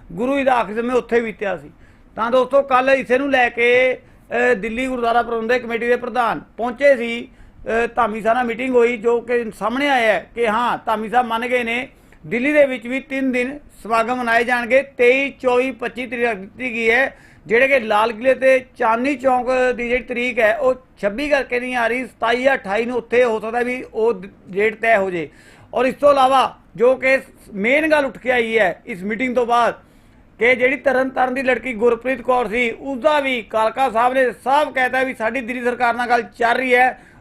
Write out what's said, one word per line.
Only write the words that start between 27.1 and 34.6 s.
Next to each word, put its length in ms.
ਮੇਨ 380
ਗੱਲ 160
ਉੱਠ 120
ਕੇ 120
ਆਈ 280
ਹੈ 280
ਇਸ 160
ਮੀਟਿੰਗ 320
ਤੋਂ 120
ਬਾਅਦ, 280
ਕਿ 160
ਜਿਹੜੀ 220
ਤਰਨ 340
ਤਾਰਨ 240
ਦੀ 80
ਲੜਕੀ 320
ਗੁਰਪ੍ਰੀਤ 480
ਕੌਰ 260
ਸੀ, 220
ਉਸ 180
ਦਾ 220
ਵੀ 220
ਕਾਲਕਾ 480
ਸਾਹਿਬ 240
ਨੇ 180
ਸਾਫ਼ 380